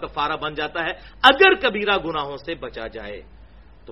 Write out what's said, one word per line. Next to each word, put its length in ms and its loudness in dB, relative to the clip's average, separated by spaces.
کفارہ 400 -2
بن 100 -4
جاتا 320 -6
ہے 80 -4
اگر 200 6
کبیرہ 320 0
گناہوں 400 -4
سے 60 -8
بچا 300 -10
جائے۔ 220 -12
تو 60 -18